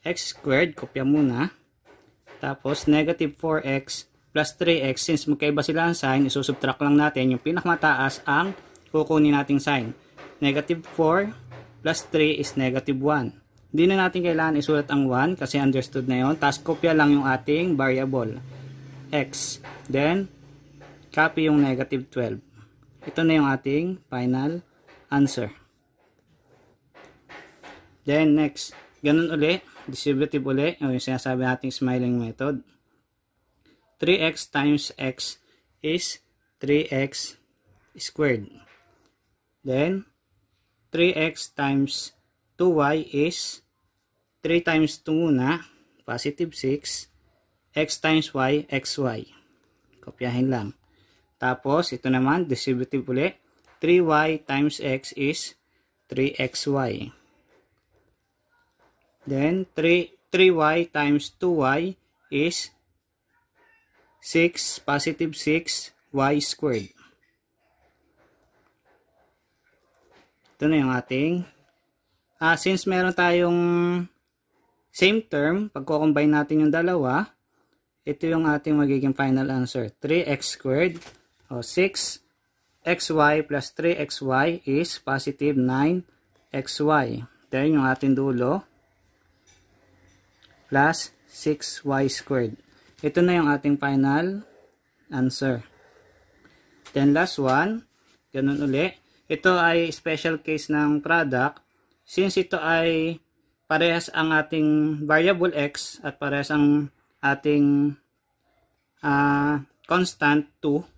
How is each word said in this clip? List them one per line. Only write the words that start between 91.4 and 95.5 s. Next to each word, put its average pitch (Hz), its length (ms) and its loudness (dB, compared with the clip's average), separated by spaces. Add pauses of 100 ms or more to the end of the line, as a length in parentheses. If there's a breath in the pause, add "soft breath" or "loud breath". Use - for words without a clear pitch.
Y 135 240 0
squared. 120 480 -4 (480 soft breath)
Ito 175 160 2
na 180 160 4
yung 156 80 2
ating 143 320 2
final 143 640 0 (640)
answer. 127 560 -2 (1300 soft breath)